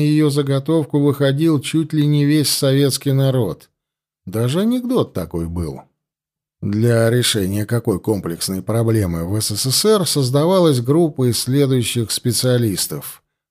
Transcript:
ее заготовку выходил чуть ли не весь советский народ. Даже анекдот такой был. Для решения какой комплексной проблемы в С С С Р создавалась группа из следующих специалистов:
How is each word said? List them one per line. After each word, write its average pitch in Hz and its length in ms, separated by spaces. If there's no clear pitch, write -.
ее 151 280
заготовку 139 680
выходил 143 640
чуть 156 320
ли 147 140
не 147 180
весь 143 240
советский 139 640
народ. 131 560
Даже 120 380
анекдот 240 500
такой 85 340
был. 82 360
Для 113 480
решения 104 560
какой 113 340
комплексной 95 600
проблемы 107 680
в 104 100
С 107 160
С 131 160
С - 140
Р 208 220
создавалась 147 720
группа 143 480
из 113 100
следующих 127 720
специалистов: 117 1120